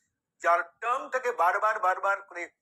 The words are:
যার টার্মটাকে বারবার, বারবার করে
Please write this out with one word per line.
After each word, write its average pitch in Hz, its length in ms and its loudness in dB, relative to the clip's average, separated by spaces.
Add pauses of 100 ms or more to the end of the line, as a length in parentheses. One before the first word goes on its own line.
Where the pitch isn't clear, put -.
(400)
যার 233 240 2 (180)
টার্মটাকে 247 500 -2
বারবার, 214 480 2
বারবার 190 420 0
করে 175 280 -12 (120)